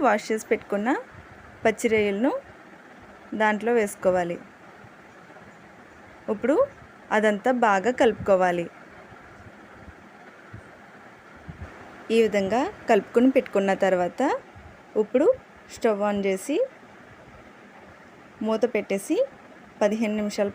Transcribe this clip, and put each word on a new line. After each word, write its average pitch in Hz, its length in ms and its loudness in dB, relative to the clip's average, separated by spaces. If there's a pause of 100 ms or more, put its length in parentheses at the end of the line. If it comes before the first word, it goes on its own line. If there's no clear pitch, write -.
వాష్ 214 240 2
చేసి 220 220 -4
పెట్టుకున్న 214 440 -2 (720)
పచ్చి 220 300 0
రొయ్యలను 208 360 0 (1120)
దాంట్లో 214 380 0
వేసుకోవాలి. 180 560 -2 (2000)
ఇప్పుడు 240 220 0 (600)
అదంతా 214 340 0 (140)
బాగా 196 340 2
కలుపుకోవాలి. 185 680 2 (3500)
ఈ - 100 4
విధంగా 202 380 0 (260)
కలుపుకొని 233 480 4
పెట్టుకున్న 196 340 0 (140)
తర్వాత 180 380 0 (800)
ఇప్పుడు 262 240 2 (480)
స్టవ్ 208 340 -2
on 202 180 -2
చేసి 196 300 -2 (1900)
మూత 220 160 0 (120)
పెట్టేసి 202 440 -4 (640)
పదిహేను 214 400 0
నిమిషాల 208 340 -2